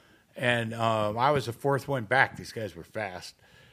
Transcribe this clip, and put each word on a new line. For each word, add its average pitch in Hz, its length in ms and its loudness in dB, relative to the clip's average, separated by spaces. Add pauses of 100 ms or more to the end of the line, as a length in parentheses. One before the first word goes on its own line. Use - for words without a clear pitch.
(360)
and, 117 380 0
um, 110 440 2
I 131 120 4
was 135 160 2
the 117 60 -4
fourth 139 360 -2
one 131 160 -2
back. 123 320 4
These 95 160 -12
guys 101 240 -8
were 82 80 -14
fast. 95 500 -10 (380)